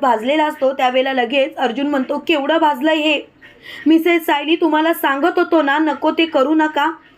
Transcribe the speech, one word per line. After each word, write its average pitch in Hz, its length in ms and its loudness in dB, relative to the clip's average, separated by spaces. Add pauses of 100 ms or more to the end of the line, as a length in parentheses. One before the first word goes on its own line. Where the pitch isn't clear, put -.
भाजलेला 269 460 0
असतो. 277 260 -2
त्यावेळेला 262 400 0
लगेच 269 420 0
अर्जुन 269 320 -2
म्हणतो, 285 400 -2
"केवढं 302 300 0
भाजलंय 311 400 0
हे? 302 240 0 (680)
मिसेस 330 380 4
सायली, 302 300 0
तुम्हाला 320 380 2
सांगत 330 460 0
होतो 339 220 2
ना, 285 160 0
नको 311 340 0
ते 330 140 0
करू 294 280 0
नका." 311 380 0 (260)